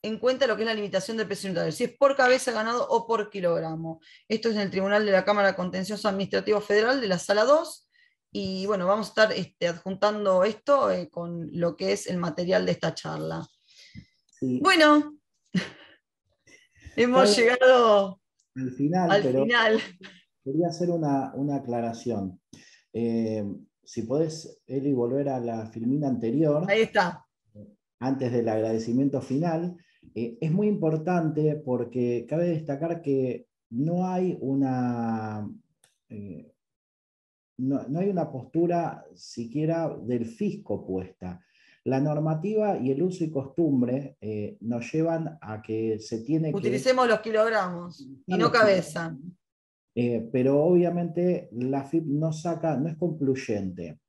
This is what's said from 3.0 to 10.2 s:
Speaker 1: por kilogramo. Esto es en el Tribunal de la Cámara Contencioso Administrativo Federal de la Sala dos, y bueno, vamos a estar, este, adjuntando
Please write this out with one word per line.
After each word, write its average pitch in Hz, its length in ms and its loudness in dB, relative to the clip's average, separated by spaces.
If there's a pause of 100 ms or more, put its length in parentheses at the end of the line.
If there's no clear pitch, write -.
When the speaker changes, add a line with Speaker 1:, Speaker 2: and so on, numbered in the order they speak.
Speaker 1:
por 214 240 -2
kilogramo. 165 680 -2 (280)
Esto 220 220 0
es 214 60 0
en 208 60 0
el 196 80 -2
Tribunal 196 340 2
de 202 80 2
la 185 140 4
Cámara 196 300 4
Contencioso 185 520 -4
Administrativo 196 540 0
Federal 226 400 2
de 220 60 -2
la 185 100 2
Sala 208 260 2
dos, 311 460 2 (420)
y 190 360 -6
bueno, 190 180 0
vamos 202 220 2
a - 20 -12
estar, 220 220 4
este, 170 360 -4
adjuntando 190 760 0